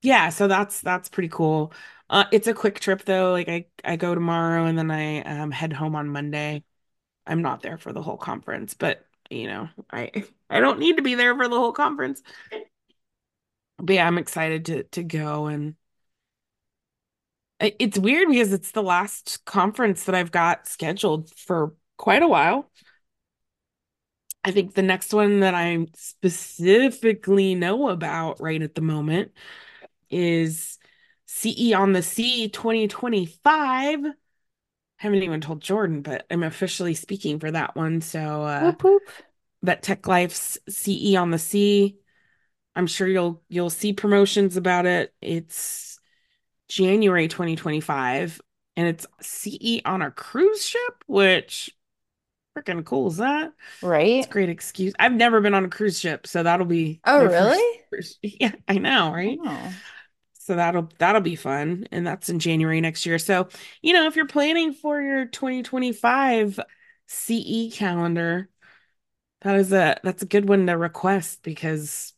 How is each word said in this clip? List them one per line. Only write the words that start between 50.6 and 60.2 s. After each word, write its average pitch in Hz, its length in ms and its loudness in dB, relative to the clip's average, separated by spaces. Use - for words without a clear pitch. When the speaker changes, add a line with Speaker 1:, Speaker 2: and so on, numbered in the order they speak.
Speaker 1:
ship, 494 400 -6
which 196 640 2
freaking 170 280 -6
cool 247 240 -2
is 160 80 -6
that? 294 340 -2
Speaker 2:
Right? 180 380 4
Speaker 1:
It's 262 80 -4
a - 40 -16
great 190 180 0
excuse. 185 480 -6
I've 247 160 4
never 226 280 6
been 202 120 4
on 190 120 2
a 180 40 -4
cruise 196 300 -2
ship, - 260 -4
so 170 180 -2
that'll 175 220 2
be 165 400 -2
Speaker 2:
Oh, 269 200 8
Speaker 1:
my 196 40 6
first 196 280 6
Speaker 2:
really? 466 320 0
Speaker 1:
cruise. - 300 -12
<laughs> - 40 -20
Yeah, 208 300 -2
I 202 80 2
know, 190 340 2
right? 190 320 -4
Speaker 2:
Oh. 185 300 -8